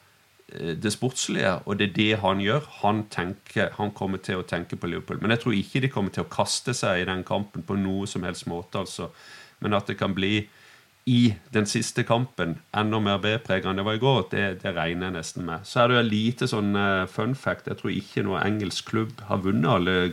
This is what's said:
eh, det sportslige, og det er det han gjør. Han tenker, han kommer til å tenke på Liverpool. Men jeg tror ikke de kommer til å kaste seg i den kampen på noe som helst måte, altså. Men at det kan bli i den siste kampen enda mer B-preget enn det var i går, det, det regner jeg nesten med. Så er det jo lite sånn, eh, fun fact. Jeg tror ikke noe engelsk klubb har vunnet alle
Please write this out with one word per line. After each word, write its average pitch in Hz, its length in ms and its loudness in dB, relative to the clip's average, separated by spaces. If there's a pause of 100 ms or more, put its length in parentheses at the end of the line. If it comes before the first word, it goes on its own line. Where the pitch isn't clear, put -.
(560)
eh, 82 240 -4
det 104 160 0
sportslige, 120 600 0 (100)
og 101 160 0
det 101 80 2
er 82 80 -14
det 107 100 6 (140)
han 98 240 4
gjør. 143 160 2 (160)
Han 104 320 2
tenker, 95 640 -2
han 104 160 -2
kommer 95 320 -4
til 92 160 -2
å 87 80 -8
tenke 87 320 -6
på 87 80 -6
Liverpool. 90 320 -6
Men 110 160 2
jeg - 80 -4
tror 104 160 2
ikke 127 240 -2
de 135 80 0
kommer 98 240 -2
til 92 80 -2
å - 80 -8
kaste - 480 -2
seg 92 240 2
i 90 80 -2
den 92 160 -4
kampen 101 400 -4
på 98 80 -2
noe 95 320 0
som 92 160 -6
helst 90 240 -6
måte, 87 400 -6
altså. 87 240 -10 (480)
Men 104 160 0
at 101 160 -2
det 101 80 -6
kan 98 160 0
bli 104 300 2 (640)
i 120 260 6 (180)
den 107 160 2
siste - 360 -2
kampen 113 500 0 (180)
enda 107 280 0
mer 101 200 2
B-preget 104 480 0
enn 95 80 0
det 98 80 -2
var 107 140 0
i - 20 -4
går, 127 220 4 (100)
det, 101 120 0 (180)
det 101 120 -2
regner 85 360 -2
jeg 92 80 -4
nesten 90 280 -8
med. 82 220 -6
Så 127 160 2
er 120 60 6
det 123 80 6
jo 117 100 6
lite 110 400 2
sånn, 104 280 0
eh, 98 320 2
fun 113 280 -2
fact. - 320 -4
Jeg - 140 -6
tror 104 100 -2
ikke 98 320 -2
noe 95 160 0
engelsk 104 480 -2
klubb 110 400 -2
har 104 160 0
vunnet 110 240 2
alle 92 280 4 (160)